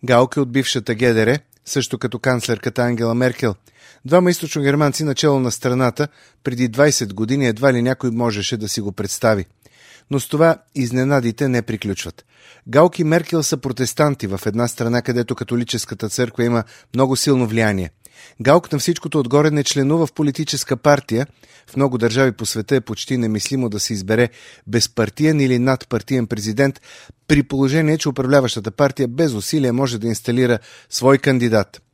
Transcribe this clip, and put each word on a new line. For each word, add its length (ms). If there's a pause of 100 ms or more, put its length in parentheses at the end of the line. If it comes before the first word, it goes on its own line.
Гаук 320
е 40
от 120
бившата 420
Г 200
Д 120
Р, 120 (260)
също 340
като 200
канцлерката 640
Ангела 320
Меркел. 400 (500)
Двама 260
източногерманци 760
начело 360
на 100
страната, 580 (360)
преди 240
двайсет 460
години 320
едва 260
ли 100
някой 280
можеше 460
да 120
си 120
го 120
представи. 520 (680)
Но 100
с 80
това 280 (180)
изненадите 760
не 140
приключват. 640 (440)
Гаук 300
и 60
Меркел 380
са 140
протестанти 680
в 200
една 220
страна, 340
където 320
католическата 720
църква 360
има 200 (300)
много 220
силно 300
влияние. 440 (500)
Гаук 320
на 60
всичкото 420
отгоре 300
не 140
членува 420
в 60
политическа 640
партия. 500 (400)
В 100
много 220
държави 340
по 140
света 300
е 40
почти 360
немислимо 520
да 120
се 120
избере 360 (380)
безпартиен 720
или 180
надпартиен 680
президент, 540 (460)
при 160
положение, 560
че 100
управляващата 640
партия 380
без 240
усилие 400
може 260
да 80
инсталира 520 (320)
свой 280
кандидат. 640 (120)